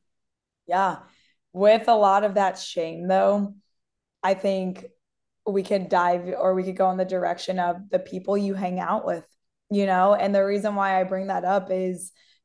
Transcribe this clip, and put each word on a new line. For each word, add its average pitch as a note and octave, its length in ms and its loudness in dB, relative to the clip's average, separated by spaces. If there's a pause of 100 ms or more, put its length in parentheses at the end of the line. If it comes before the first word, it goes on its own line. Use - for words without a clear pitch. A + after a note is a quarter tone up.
(680)
Yeah. F3+ 300 -2 (560)
With G#3+ 340 4
a A#3 80 6
lot G3+ 300 4
of G3+ 80 0
that F#3+ 260 0
shame, E3 480 -8
though, G3 480 2 (640)
I F#3+ 120 2
think F#3+ 520 -2 (640)
we G3 160 0
could F#3+ 240 -2
dive, F3+ 500 0
or F#3 180 2
we F#3 80 0
could F#3 120 -6
go F#3 160 2
in F#3 60 -4
the F#3 80 0
direction F3+ 520 -4
of F3 320 -4
the F#3 100 0
people F#3 380 -4
you G3 160 -2
hang F3+ 280 -4
out F3+ 240 -4
with, F3 180 -4 (460)
you G3+ 160 2
know? F#3+ 280 4
And G3+ 220 0
the G3 80 4
reason G3+ 320 0
why G3 240 2
I F#3+ 60 2
bring F#3+ 220 -6
that F#3 180 -4
up F#3+ 260 0
is F#3 400 -4 (340)